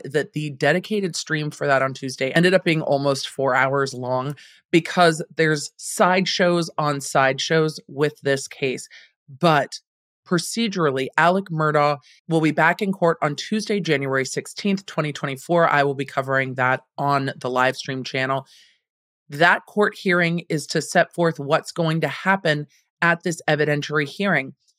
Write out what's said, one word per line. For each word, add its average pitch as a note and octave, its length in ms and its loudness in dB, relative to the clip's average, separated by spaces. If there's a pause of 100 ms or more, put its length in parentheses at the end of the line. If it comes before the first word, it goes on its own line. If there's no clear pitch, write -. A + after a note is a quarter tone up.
that D3+ 280 -2
the D3+ 180 -6
dedicated F3 640 0
stream D3+ 340 -4
for D3 160 -6
that C3+ 160 4
on C3+ 100 -2
Tuesday C3 380 -6
ended F3 240 4
up F#3 100 2
being D#3+ 160 2
almost C#3 480 0
four C3+ 260 -2
hours C3+ 380 0
long B2+ 440 -4 (340)
because E3 520 2 (140)
there's D#3 400 0
sideshows F3+ 1000 0
on D3 240 -2
sideshows D3+ 760 0 (100)
with D3 340 -2
this C#3 260 -2
case. B2+ 400 -6 (400)
But C#3+ 520 0 (460)
procedurally, F3 800 0 (100)
Alec F3+ 320 4
Murdaugh D3+ 480 2 (280)
will D#3+ 140 2
be D#3 120 4
back E3 280 4
in G3 100 0
court E3+ 300 0
on D3 160 -2
Tuesday, G#3+ 440 -4
January C#3 440 0
sixteenth, - 640 -4
twenty D3+ 260 -4
twenty-four. D3+ 560 0
I C#3+ 140 4
will C#3+ 120 0
be C3+ 120 -6
covering C3 480 -2
that B2+ 300 0 (120)
on C#3 400 0
the B2+ 140 -6
live B2+ 260 2
stream C3 260 -8
channel. C3 440 -4 (800)
That E3+ 380 2
court - 300 0
hearing F3 520 0
is D3+ 200 -4
to D#3+ 120 -2
set - 320 0
forth E3 280 0
what's C#3 320 -2
going D#3+ 300 0
to D3 60 -2
happen D#3 600 0 (340)
at E3+ 220 2
this E3 240 -2
evidentiary D3 580 0
hearing. C#3 480 -2 (240)